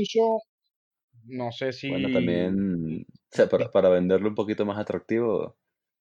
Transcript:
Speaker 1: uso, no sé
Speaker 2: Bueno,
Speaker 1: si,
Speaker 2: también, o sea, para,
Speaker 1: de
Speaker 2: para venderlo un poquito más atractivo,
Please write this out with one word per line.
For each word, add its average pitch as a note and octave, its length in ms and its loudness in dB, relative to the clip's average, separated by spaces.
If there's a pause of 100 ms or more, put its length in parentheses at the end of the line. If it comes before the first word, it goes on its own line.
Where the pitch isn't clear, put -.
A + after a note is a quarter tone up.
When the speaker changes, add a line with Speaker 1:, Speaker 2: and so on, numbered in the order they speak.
Speaker 1:
uso, A3 380 2 (840)
no B2 260 -6
sé C3 200 -4 (160)
Speaker 2:
Bueno, - 200 -2
Speaker 1:
si, - 20 -2
Speaker 2:
también, F2+ 920 0
o - 320 -20
sea, - 120 6
para, - 180 2
Speaker 1:
de - 60 -8
Speaker 2:
para F#2 180 6
venderlo F#2 400 4
un G#2+ 60 -4
poquito G#2+ 300 -2
más G#2 140 -4
atractivo, G#2 760 -2 (460)